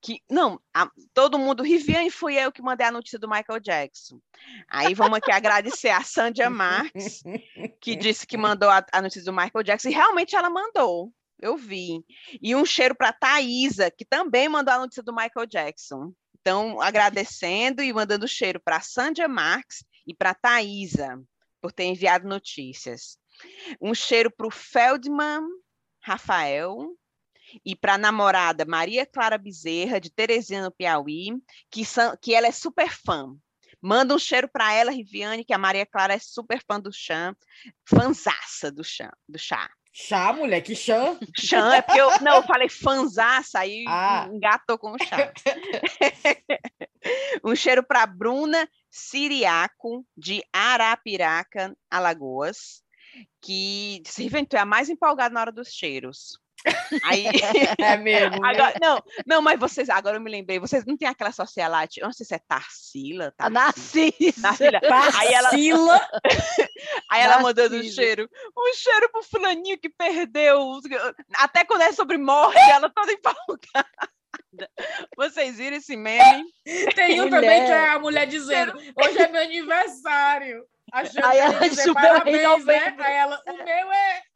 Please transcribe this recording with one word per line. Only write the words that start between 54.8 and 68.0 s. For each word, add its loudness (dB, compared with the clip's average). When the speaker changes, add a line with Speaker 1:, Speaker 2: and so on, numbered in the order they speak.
Speaker 1:
empolgada -2
na -4
hora -6
dos -16
cheiros." -12
Aí 0
Speaker 2:
<laughs> 0
É 4
mesmo, 0
né? 2
Speaker 1:
agora, 4
não, 2
não, 4
mas 4
vocês, -4
agora -2
eu -10
me -12
lembrei, -6
vocês -4
não -6
tem -4
aquela -6
socialite, -4
eu -8
não -10
sei -16
se -8
é -8
Tarsila, -10
Speaker 3:
A -2
Speaker 1:
Tarsila. 2
Speaker 3:
Narcisa. 4
Speaker 1:
Tarsila. 6
Aí 4
ela 6
Speaker 2:
Tarsila? 6
Speaker 1:
<laughs> -2
Aí 4
ela 8
mandando 2
um -4
Speaker 3:
Narcisa. -8